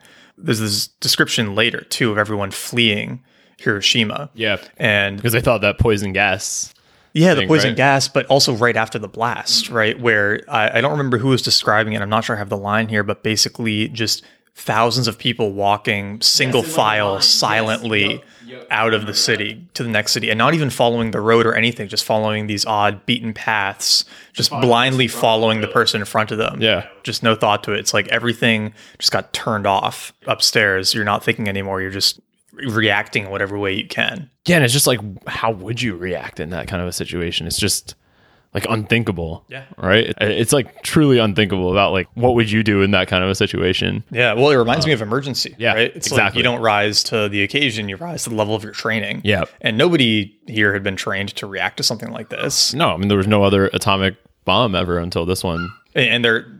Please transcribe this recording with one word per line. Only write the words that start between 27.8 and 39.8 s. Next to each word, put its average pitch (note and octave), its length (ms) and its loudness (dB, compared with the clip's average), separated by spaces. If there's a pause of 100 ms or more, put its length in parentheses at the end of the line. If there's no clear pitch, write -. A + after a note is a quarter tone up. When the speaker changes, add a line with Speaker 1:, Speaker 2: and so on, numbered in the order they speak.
Speaker 1:
It's - 140 -2
like G2+ 140 0
everything A2+ 640 0 (260)
just - 140 -2
got G2 220 -4
turned G#2 320 -2
off G2+ 460 0 (140)
upstairs. G2+ 680 2
You're A2 100 -2
not G#2 200 0
thinking A2+ 240 -2
anymore. G2 340 -4
You're F#2+ 80 -6
just F#2+ 300 -4 (340)
reacting G#2+ 760 -2
whatever G2 300 -4
way G2 160 -2
you G#2+ 120 -6
can. - 440 -6 (160)
Speaker 2:
Yeah, F3 100 4
and D3+ 80 6
it's A#2 80 2
just C#3+ 140 2
like, B2+ 140 2 (260)
how - 240 -2
would A2 320 -6
you A2+ 120 -4
react E2+ 460 -8
in D#2 100 -8
that E2 180 -6
kind F#2 120 -4
of F2+ 80 -4
a F2+ 40 -6
situation? E2+ 540 -6
It's E2 120 -6
just, - 360 -4 (600)
like, F#2+ 160 -2
unthinkable. G#2 800 -2
Speaker 1:
Yeah. C3+ 160 -16 (120)
Speaker 2:
Right? G2 420 2